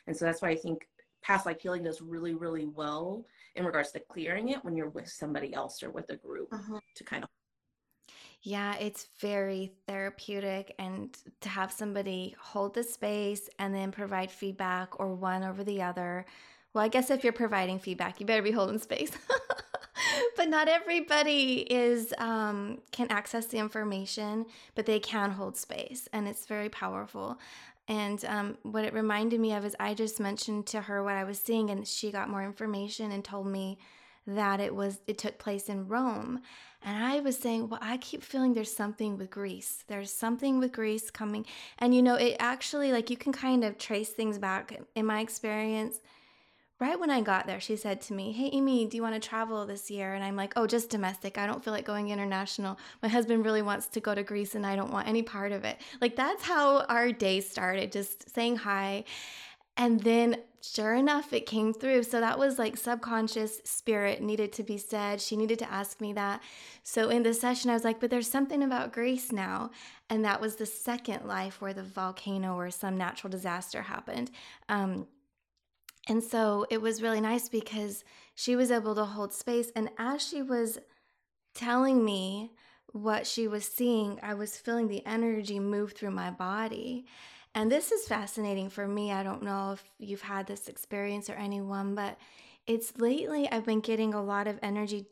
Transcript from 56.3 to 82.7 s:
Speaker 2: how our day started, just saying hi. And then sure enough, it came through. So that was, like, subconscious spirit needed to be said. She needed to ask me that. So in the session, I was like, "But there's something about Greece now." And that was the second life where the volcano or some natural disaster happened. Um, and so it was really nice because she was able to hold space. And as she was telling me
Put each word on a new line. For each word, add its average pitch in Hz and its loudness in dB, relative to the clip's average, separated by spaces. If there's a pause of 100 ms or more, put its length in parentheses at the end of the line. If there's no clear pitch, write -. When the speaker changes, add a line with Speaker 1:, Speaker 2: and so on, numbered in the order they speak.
Speaker 2:
how 285 6
our 240 4
day 190 4
started, 190 0
just - -6
saying 233 2
hi. 202 0 (720)
And 233 6
then 233 6 (200)
sure 220 2
enough, 294 6
it - 2
came 220 4
through. 254 6
So 233 2
that 233 4
was, 269 6
like, 220 0
subconscious 226 0
spirit 208 2
needed 208 2
to 214 -4
be 202 -4
said. 202 -2
She - -2
needed 220 4
to - -4
ask 196 -4
me 208 -2
that. 202 -2 (420)
So 226 2
in 240 6
the 233 6
session, 247 2
I 233 6
was 226 2
like, 226 2
"But 240 2
there's 240 2
something 277 2
about 254 0
Greece 254 0
now." 196 -2 (380)
And 220 2
that 202 2
was 214 -2
the 220 -4
second 233 -4
life 190 -4
where 196 -4
the 190 -10
volcano 190 -4
or 180 -4
some 185 -2
natural 185 -4
disaster 185 -4
happened. - -6 (380)
Um, 190 0 (1000)
and 226 4
so 214 2
it 226 0
was 220 0
really 220 2
nice 233 2
because 214 -4 (320)
she 247 2
was 247 6
able 220 2
to 214 4
hold 202 -4
space. 240 -2
And 220 0
as 277 -2
she 294 -4
was 240 0 (760)
telling 247 6
me 202 -2 (400)